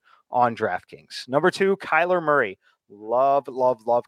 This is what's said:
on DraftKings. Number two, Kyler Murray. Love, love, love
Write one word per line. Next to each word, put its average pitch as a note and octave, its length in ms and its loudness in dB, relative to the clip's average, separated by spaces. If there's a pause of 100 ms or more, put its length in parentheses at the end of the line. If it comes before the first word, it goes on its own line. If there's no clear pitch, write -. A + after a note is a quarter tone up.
(280)
on A#2+ 280 0
DraftKings. F2+ 720 -8
Number D3+ 240 2
two, G3 240 0
Kyler F3 440 0
Murray. C#3+ 380 0 (320)
Love, B2 560 0
love, B2+ 400 -2
love A#2+ 220 0